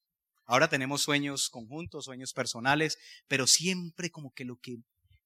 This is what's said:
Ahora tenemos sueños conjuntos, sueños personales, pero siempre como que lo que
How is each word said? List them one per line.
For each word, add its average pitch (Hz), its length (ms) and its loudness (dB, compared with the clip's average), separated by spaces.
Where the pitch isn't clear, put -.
Ahora 135 240 6
tenemos 135 320 0
sueños 143 480 0
conjuntos, 131 560 -12
sueños 131 300 -12
personales, 139 640 0
pero 131 180 2
siempre 175 640 2
como 143 240 -16
que 131 100 -12
lo 123 160 -12
que 123 160 -12